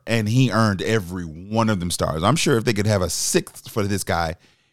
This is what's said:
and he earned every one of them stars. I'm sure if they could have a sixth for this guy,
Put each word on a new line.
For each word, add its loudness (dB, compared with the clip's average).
and 0
he 4
earned 2
every -2
one -2
of 2
them -2
stars. -2
I'm 4
sure 2
if 0
they 0
could 0
have 2
a -2
sixth -4
for -2
this -2
guy, -2